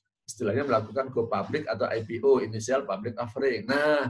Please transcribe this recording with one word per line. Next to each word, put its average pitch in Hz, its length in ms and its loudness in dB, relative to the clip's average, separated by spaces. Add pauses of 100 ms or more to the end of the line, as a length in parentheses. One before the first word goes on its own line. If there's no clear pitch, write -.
(260)
istilahnya 117 400 -2
melakukan 120 480 0
go 117 160 0
public 107 400 -2
atau 110 160 -2
I 113 160 -2
P 110 240 -6
O, 135 160 8
initial 113 420 -2
public 104 380 -4
offering. 120 480 -2
Nah, 143 400 2